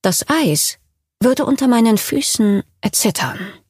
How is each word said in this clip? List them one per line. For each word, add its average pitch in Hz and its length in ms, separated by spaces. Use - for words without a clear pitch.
das - 260
Eis 269 500
würde 254 260
unter 269 220
meinen 226 320
Füßen 208 640
erzittern. - 600